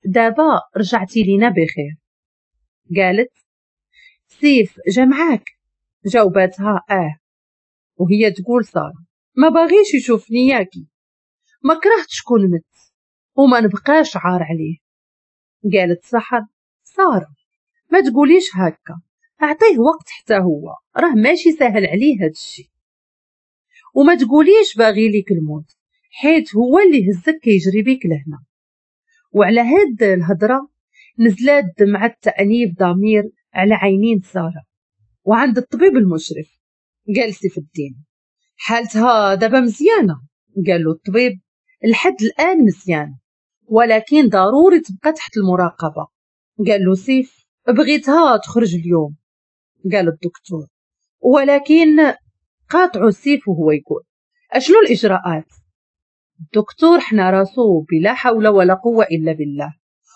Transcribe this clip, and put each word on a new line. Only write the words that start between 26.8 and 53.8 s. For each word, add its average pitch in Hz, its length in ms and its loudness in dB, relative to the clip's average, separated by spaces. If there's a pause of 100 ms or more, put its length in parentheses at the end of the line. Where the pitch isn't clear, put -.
هزك 254 320 -4
كيجري 196 400 0
بيك 262 240 -2
لهنا". 151 380 -8 (880)
وعلى 208 280 2
هاد 254 420 0
الهضرة 196 680 0 (500)
نزلات 233 460 2 (140)
دمعة 202 440 0
تأنيب 208 520 -2
ضمير 202 560 0 (240)
على 202 200 2
عينين 202 460 0
سارة. 170 440 -10 (600)
وعند 226 340 0
الطبيب 294 380 0
المشرف 165 640 -4 (540)
قال 226 180 -2
سيف - 240 -8
الدين: 147 460 -14 (520)
"حالتها 220 800 -2
دابا 226 260 0
مزيانة". 240 600 0 (460)
قال 170 180 0
له 160 80 -2
الطبيب: 196 480 -2 (440)
"لحد 233 380 0
الآن 320 420 0
مزيانة، 156 540 -4 (480)
ولكن 226 640 2
ضروري 269 520 4
تبقى 302 320 -6
تحت - 240 -12
المراقبة". 180 680 -4 (600)
قال 196 180 0
له 185 100 2
سيف: 262 520 -4 (220)
"بغيتها 285 680 2
تخرج 220 380 -2
اليوم". 165 420 -2 (760)
قال 185 160 0
الدكتور: 165 580 -8 (540)
"ولكن"، 285 960 2 (560)
قاطعوا 311 400 2
سيف 285 380 -2
وهو 156 220 0
يقول: 151 320 -4 (500)